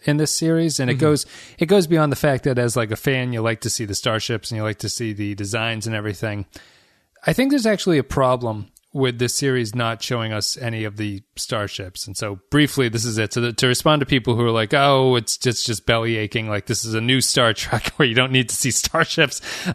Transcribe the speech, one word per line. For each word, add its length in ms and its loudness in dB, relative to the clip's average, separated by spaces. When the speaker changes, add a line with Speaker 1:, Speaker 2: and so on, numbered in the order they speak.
Speaker 1:
in 120 4
this 160 2
series. 480 0
And 100 0
it 40 2
Speaker 2:
Mm-hmm. 80 -2
Speaker 1:
goes, 240 4
it 80 0
goes 200 6
beyond 260 4
the 40 0
fact 280 2
that 140 2
as, 180 2
like, 140 0
a 60 -2
fan, 380 -2
you 80 -2
like 180 0
to 100 -4
see 140 -2
the 100 -4
starships 560 -2
and 60 -4
you 60 -2
like 160 -2
to 100 -6
see 240 -4
the 220 -4
designs 520 -4
and 80 -2
everything. 520 -4
I 80 2
think 160 2
there's 160 2
actually 320 2
a 60 2
problem 640 0
with 240 0
this 160 0
series 400 0
not 280 -2
showing 300 -2
us 240 -2
any 280 -4
of 120 -6
the 260 -4
starships. 680 -6
And 100 -12
so 240 -6
briefly, 380 4
this 160 -2
is 140 -2
it. 160 -2
So 80 0
that, 160 -2
to 80 -4
respond 340 2
to 60 -2
people 280 2
who 120 2
are 40 2
like, 220 0
"Oh, 440 4
it's 200 -2
just, 300 -2
just 180 -4
belly 320 2
aching, 320 -2
like, 160 -4
this 220 -4
is 80 -4
a 80 0
new 180 2
Star 320 4
Trek 360 -4
<laughs> 80 -10
where 120 4
you 60 -2
don't 180 2
need 160 2
to 80 -4
see 140 0
starships." 720 -2